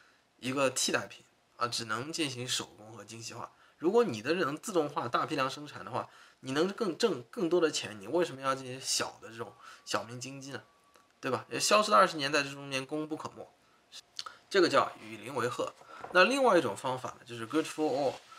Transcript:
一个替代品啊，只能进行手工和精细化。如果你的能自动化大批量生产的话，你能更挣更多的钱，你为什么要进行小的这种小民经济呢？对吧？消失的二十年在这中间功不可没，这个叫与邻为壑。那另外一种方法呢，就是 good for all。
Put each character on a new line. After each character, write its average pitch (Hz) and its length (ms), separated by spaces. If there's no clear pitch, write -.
一 127 140
个 139 160
替 131 220
代 120 160
品 - 180
啊， 120 100
只 117 180
能 120 280
进 156 160
行 123 180
手 120 180
工 110 160
和 104 100
精 113 180
细 - 120
化。 - 180
如 160 120
果 233 120
你 123 180
的 135 140
能 151 200
自 - 160
动 160 160
化 147 200
大 156 180
批 156 100
量 135 140
生 147 160
产 - 180
的 98 60
话， 113 180
你 131 100
能 160 180
更 196 260
挣 151 280
更 175 260
多 175 100
的 156 120
钱， 107 280
你 98 80
为 165 160
什 147 120
么 131 60
要 135 120
进 135 140
行 127 120
小 - 420
的 104 80
这 110 60
种 113 180
小 104 180
民 120 160
经 135 200
济 135 120
呢？ 113 100
对 135 120
吧？ 113 140
消 208 220
失 208 80
的 214 80
二 196 80
十 160 120
年 139 140
在 151 120
这 139 80
中 139 180
间 135 160
功 156 220
不 156 80
可 123 200
没， 107 120
这 202 120
个 165 60
叫 131 240
与 110 160
邻 107 160
为 120 140
壑。 117 260
那 180 140
另 269 180
外 214 140
一 165 40
种 104 140
方 131 240
法 120 100
呢， - 160
就 120 100
是 113 120
good 151 180
for 156 220
all。 131 260